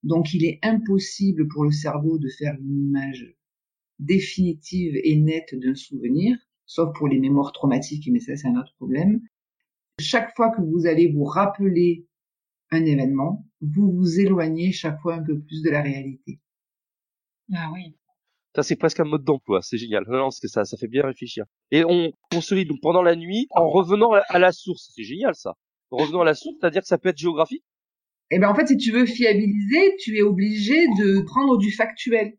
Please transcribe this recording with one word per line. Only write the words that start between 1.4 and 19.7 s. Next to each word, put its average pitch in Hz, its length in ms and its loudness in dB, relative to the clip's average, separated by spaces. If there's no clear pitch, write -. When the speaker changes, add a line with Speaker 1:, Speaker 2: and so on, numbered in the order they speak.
Speaker 1:
pour 151 160 -4
le 147 80 2
cerveau 151 480 -2
de 139 80 -4
faire 147 220 -4
une 143 280 -4
image 135 460 -6
définitive 175 960 -2
et 156 120 4
nette 156 400 2
d'un 127 180 -2
souvenir, 143 640 0
sauf 156 300 -4
pour 151 120 -2
les 135 100 2
mémoires 139 340 2
traumatiques, 143 600 -2
mais 120 80 2
ça, 139 160 -8
c'est 143 120 -6
un 123 100 0
autre - 180 -8
problème. 160 460 0
Chaque 170 360 -2
fois 226 160 2
que 226 100 -2
vous 165 240 0
allez 165 260 4
vous 147 120 0
rappeler 175 800 0
un 160 160 0
événement, 139 580 0
vous 180 300 2
vous 180 280 2
éloignez 175 520 2
chaque 151 300 -6
fois 170 140 -4
un 160 80 -8
peu 151 160 -4
plus 156 240 -12
de 160 80 0
la 147 100 0
réalité. 135 580 -8
Speaker 2:
Ah 160 180 -8
oui. 175 220 -16
Speaker 3:
Ça, 147 80 -2
c'est 147 140 0
presque 160 240 -2
un 160 60 2
mode 151 180 -2
d'emploi. 131 400 0
C'est - 160 -6